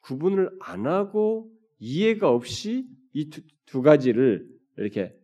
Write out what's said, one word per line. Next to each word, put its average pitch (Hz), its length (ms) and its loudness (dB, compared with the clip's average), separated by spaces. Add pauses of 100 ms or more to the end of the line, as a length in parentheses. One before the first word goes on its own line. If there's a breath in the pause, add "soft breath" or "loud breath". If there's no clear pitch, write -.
구분을 180 560 -2
안 151 260 -8
하고 214 640 -2 (260)
이해가 185 520 0
없이 208 580 -4 (240)
이 151 160 -6
두, 151 140 -20 (240)
두 131 160 -6
가지를 127 680 4 (280)
이렇게 101 480 -6